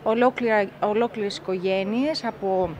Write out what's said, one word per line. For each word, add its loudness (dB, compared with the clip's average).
ολόκληρα, 2
ολόκληρες 0
οικογένειες -2
από 0